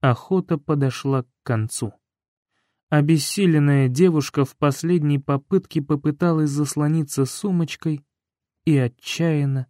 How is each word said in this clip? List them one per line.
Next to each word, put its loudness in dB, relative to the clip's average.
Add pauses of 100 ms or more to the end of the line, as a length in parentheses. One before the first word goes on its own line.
Охота -2
подошла -2
к -14 (160)
концу. -4 (960)
Обессиленная 2
девушка 2
в -18
последней 0
попытке -2
попыталась 0
заслониться -2
сумочкой -4 (580)
и 2
отчаянно -2